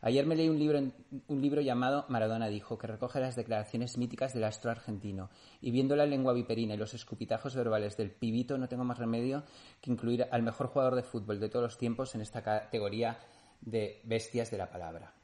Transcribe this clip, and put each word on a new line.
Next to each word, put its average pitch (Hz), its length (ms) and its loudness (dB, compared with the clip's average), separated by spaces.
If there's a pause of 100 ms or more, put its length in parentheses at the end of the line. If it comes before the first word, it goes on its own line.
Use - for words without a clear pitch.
Ayer 131 240 4
me 160 100 4
leí 160 140 4
un 156 100 4
libro 151 180 4
en-, 139 160 0 (360)
un 139 120 0
libro 143 200 4
llamado 127 480 2
Maradona 113 400 2
dijo, 104 280 -6
que - 100 -8
recoge 123 340 -4
las 127 160 -2
declaraciones 113 600 -2
míticas 123 360 -2
del 113 100 0
astro 107 260 -2
argentino. 101 600 -6 (320)
Y 123 100 -2
viendo 135 240 4
la 147 100 6
lengua 131 280 2
viperina 117 400 0
y 104 40 -4
los 107 160 -4
escupitajos 117 640 -6
verbales 110 400 0
del 101 160 -2
pibito, 123 460 0
no 127 100 -2
tengo 127 160 -4
más 123 160 -2
remedio 120 440 0 (360)
que - 120 -2
incluir 120 380 2
al 120 140 4
mejor 117 240 0
jugador 131 280 4
de 123 80 2
fútbol 104 360 -4
de 107 80 0
todos 120 160 2
los 117 140 -4
tiempos 120 380 -2
en 110 60 -4
esta 107 220 -8
categoría 107 760 0 (440)
de 110 420 -2
bestias 113 480 -2
de 107 60 -4
la 90 120 -4
palabra. 82 440 -12 (100)